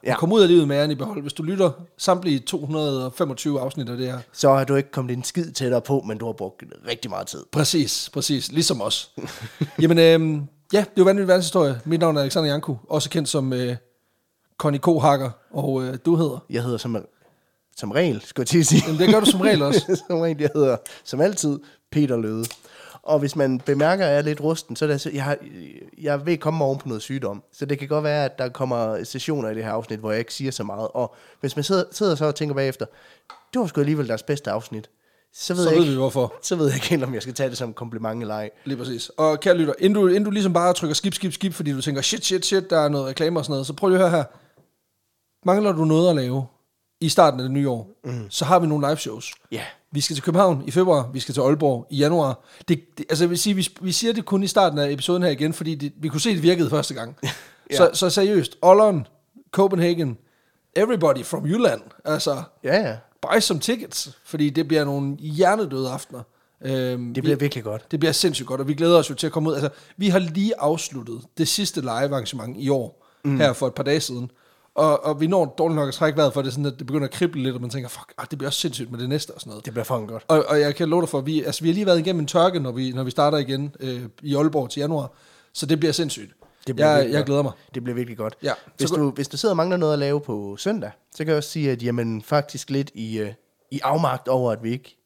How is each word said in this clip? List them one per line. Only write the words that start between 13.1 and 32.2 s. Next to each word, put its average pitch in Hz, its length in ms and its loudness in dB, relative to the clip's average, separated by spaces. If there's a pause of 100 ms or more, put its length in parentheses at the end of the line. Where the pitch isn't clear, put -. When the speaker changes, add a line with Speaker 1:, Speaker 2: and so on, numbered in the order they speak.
Speaker 2:
som, 131 240 0
øh, 123 220 -2 (840)
Conny 143 200 0
Kohakker, 143 520 2 (220)
og, 135 320 -2
øh, 127 220 -6
du 170 100 6
hedder? 160 340 0
Speaker 1:
Jeg 120 140 -2
hedder 123 140 -2
som, 117 200 -4 (800)
som 104 140 -10
regel, 139 340 0
skulle - 180 -6
jeg 120 40 -4
til 170 120 4
at 160 60 6
sige. 151 220 6
Speaker 2:
Jamen, 156 120 -2
det 190 140 6
gør 220 60 8
du 208 60 2
som 185 160 2
regel 202 200 4
også. 180 420 2
Speaker 1:
<laughs> - 40 -20
Som 175 120 0
regel, 165 220 0
jeg 147 140 2
hedder 135 220 4 (260)
som 131 180 -4
altid 156 380 0 (320)
Peter 139 260 2
Løde. 110 280 -4 (580)
Og 151 160 2
hvis 139 160 -2
man 135 240 2
bemærker, 151 460 2
at 151 60 2
jeg 143 60 4
er 147 40 2
lidt 151 200 -4
rusten, 156 340 -2
så 156 100 -2
er - 20 0
det 151 60 2
altså, 143 200 -4
jeg 139 100 -4
har, 143 140 -2 (640)
jeg 147 120 -2
er 143 40 -2
ved 147 160 -2
at 151 60 -2
komme 156 240 0
oven 135 140 0
på 139 100 -12
noget 110 160 -6
sygdom. 123 400 -8 (100)
Så - 120 -8
det 143 140 -4
kan 139 80 -10
godt 151 160 0
være, 147 220 0
at 131 140 -6
der 127 100 -2
kommer 117 540 -2
sessioner 135 460 -4
i 110 60 -6
det 110 80 -8
her 110 80 -6
afsnit, 107 280 -6
hvor 107 120 -4
jeg 107 80 0
ikke 117 140 -6
siger 135 180 -6
så - 120 -8
meget. 101 300 -8
Og 123 220 -4 (240)
hvis 135 160 -6
man 147 80 -2
sidder, 185 280 2
sidder 196 240 0
så 147 100 -2